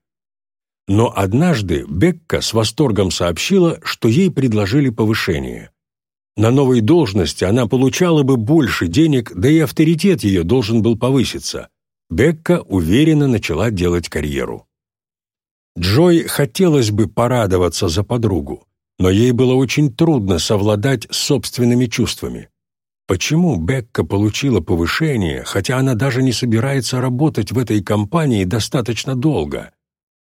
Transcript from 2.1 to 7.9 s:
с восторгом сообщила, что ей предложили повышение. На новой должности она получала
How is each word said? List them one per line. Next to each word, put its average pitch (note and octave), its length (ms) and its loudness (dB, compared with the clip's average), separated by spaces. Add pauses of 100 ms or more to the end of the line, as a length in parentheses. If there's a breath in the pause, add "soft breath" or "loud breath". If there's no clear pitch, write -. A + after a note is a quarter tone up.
с - 120 -6
восторгом G#2+ 580 0
сообщила, E3 720 0
что - 260 -2
ей E3+ 220 4
предложили B2 600 0
повышение. E2+ 800 -2 (640)
На G#2+ 140 2
новой C3 300 4
должности G#2+ 640 0
она A2+ 220 0
получала C#3+ 560 2